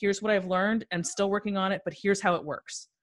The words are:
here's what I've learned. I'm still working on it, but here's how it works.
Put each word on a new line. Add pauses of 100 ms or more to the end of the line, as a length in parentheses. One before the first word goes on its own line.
here's
what
I've
learned.
I'm
still
working
on
it,
but
here's
how
it
works. (140)